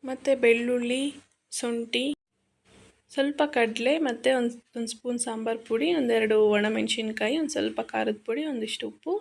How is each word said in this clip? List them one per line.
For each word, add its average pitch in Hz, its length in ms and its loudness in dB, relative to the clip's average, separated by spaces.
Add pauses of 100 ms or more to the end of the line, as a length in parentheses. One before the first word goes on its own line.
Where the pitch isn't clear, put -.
ಮತ್ತು 262 360 0
ಬೆಳ್ಳುಳ್ಳಿ, 240 640 2 (500)
ಶುಂಠಿ, 233 520 -2 (1080)
ಸ್ವಲ್ಪ 285 300 0 (120)
ಕಡಲೆ, 233 440 2
ಮತ್ತು 254 380 0
ಒಂದು, 240 180 0 (200)
ಒಂದು 233 140 -6
ಸ್ಪೂನ್ 240 300 -6
ಸಾಂಬಾರ್ 226 480 -4
ಪುಡಿ, 233 280 0
ಒಂದೆರಡು 226 420 2 (140)
ಒಣಮೆಣಸಿನ್ಕಾಯಿ, 220 880 0
ಒಂದು 311 180 -2
ಸ್ವಲ್ಪ 214 240 -2
ಖಾರದ 220 440 -2
ಪುಡಿ, 262 200 -4
ಒಂದಿಷ್ಟು 233 440 -6
ಉಪ್ಪು 311 320 -6